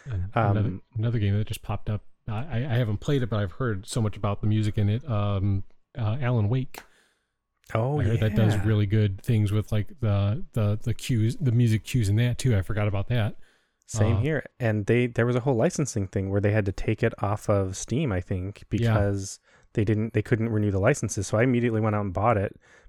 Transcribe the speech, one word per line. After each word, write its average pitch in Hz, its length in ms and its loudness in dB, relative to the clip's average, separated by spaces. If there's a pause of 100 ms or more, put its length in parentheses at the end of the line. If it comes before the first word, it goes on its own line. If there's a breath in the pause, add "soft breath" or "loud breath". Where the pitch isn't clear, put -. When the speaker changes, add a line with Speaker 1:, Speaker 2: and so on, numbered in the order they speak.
Speaker 1:
And 98 280 -6
another, 104 260 2
Speaker 2:
um, 95 220 -2 (140)
Speaker 1:
another 117 220 -2
game 101 180 0
that 107 100 0
just - 160 -8
popped - 280 -6
up. 104 140 -4 (220)
I, 113 60 -6
I, 113 240 -6
I 120 220 0
haven't 110 200 0
played 139 240 0
it, 104 60 -4
but 110 100 -2
I've 101 140 -2
heard 110 340 -4
so - 140 -4
much 104 160 -2
about 101 240 -4
the 110 60 -2
music 107 320 2
in 101 100 2
it. 113 200 -2
Um, 101 560 0 (320)
uh, 110 260 -2
Alan 120 260 2
Wake. 131 320 -4 (920 soft breath)
Speaker 2:
Oh, 127 260 0
Speaker 1:
I 98 40 2
heard 110 160 2
that 107 140 0
does 110 200 4
Speaker 2:
yeah. 101 120 0
Speaker 1:
really 104 200 2
good 104 340 2
things 107 320 2
with, 107 200 -2
like, - 280 -4
the, 101 420 0 (120)
the, 104 280 0
the 113 120 -2
cues, 113 440 0
the 127 140 0
music 117 320 4
cues 113 240 0
in 104 80 4
that 120 220 0
too. 120 180 2
I 92 60 2
forgot 104 260 0
about 98 200 -2
that. 120 280 0 (540 soft breath)
Speaker 2:
Same 104 260 2
Speaker 1:
Uh, 98 40 2
Speaker 2:
here. 147 240 0 (160)
And 107 240 0
they, 120 220 4
there 117 180 0
was 120 100 0
a 123 60 2
whole 131 140 0
licensing 117 540 0
thing 95 220 -4
where 101 120 0
they 104 100 4
had 104 140 2
to 95 60 -2
take - 300 -2
it 113 200 0
off 101 260 -4
of 95 260 2
Steam, 127 380 -4
I 90 80 -2
think, 95 500 -6
Speaker 1:
Yeah. 113 220 0
Speaker 2:
because 101 480 0 (320 soft breath)
they 113 120 0
didn't, 110 280 0
they 110 80 2
couldn't 113 300 0
renew 107 200 0
the 98 80 0
licenses. 110 480 0
So 107 120 0
I 117 40 6
immediately 120 380 2
went 107 160 0
out 104 60 0
and 98 100 -4
bought 107 240 2
it - 240 -4 (280 soft breath)